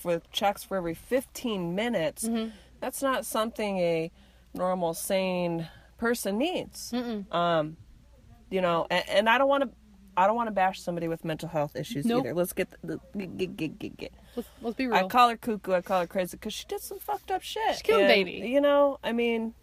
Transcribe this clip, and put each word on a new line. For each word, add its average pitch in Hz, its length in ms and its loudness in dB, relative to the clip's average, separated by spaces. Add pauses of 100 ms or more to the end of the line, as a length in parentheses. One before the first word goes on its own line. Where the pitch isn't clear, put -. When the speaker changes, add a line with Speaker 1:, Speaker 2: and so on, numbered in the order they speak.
Speaker 1:
with 170 260 -2
checks 202 320 0
for - 140 -6
every 170 180 -2
fifteen 208 800 -4
minutes. 202 500 -2
Speaker 2:
Mm-hmm. 226 260 -2 (300)
Speaker 1:
That's - 220 -6
not 262 240 0
something 220 520 -2
a 170 320 0 (440)
normal, 180 400 0
sane 180 760 0 (300)
person 233 400 -2
needs. 302 540 -4
Speaker 2:
Mm-mm. 240 420 -6
Speaker 1:
Um, 165 420 2 (720)
you 190 100 0
know, 170 300 2
and, 180 180 0
and 214 200 4
I 233 100 6
don't 277 100 4
wanna, 277 220 2 (460)
I 180 100 6
don't 214 100 4
wanna 233 160 -2
bash 190 280 2
somebody 170 280 -4
with 165 160 -6
mental 165 240 -4
health 151 280 -2
issues 151 280 -6
Speaker 2:
Nope. 233 200 2
Speaker 1:
either. 123 100 -4
Let's 175 180 0
get 185 180 -4 (120)
the, 165 180 -8 (140)
the, 196 120 -6
get, 180 300 -6
get, 156 220 -6
get, - 180 -12
get. - 160 -12 (240)
Speaker 2:
Let's, 247 120 -8 (140)
let's 226 140 -6
be 262 100 -2
Speaker 1:
I 226 140 4
Speaker 2:
real. 190 80 0
Speaker 1:
call 240 220 8
her 226 60 -4
cuckoo. 214 360 -2
I 180 80 4
call 185 200 0
her 175 60 0
crazy 185 300 -4
'cause 208 160 -8
she - 140 -10
did 403 140 -6
some - 180 -10
fucked 403 320 -6
up 370 120 -2
shit. 427 340 -2
Speaker 2:
She - 60 -10
killed 440 200 6
a - 20 6
Speaker 1:
And, 220 220 6
Speaker 2:
baby. 196 220 -8
Speaker 1:
you 269 120 4
know, 285 420 4
I 220 100 -2
mean, 233 500 0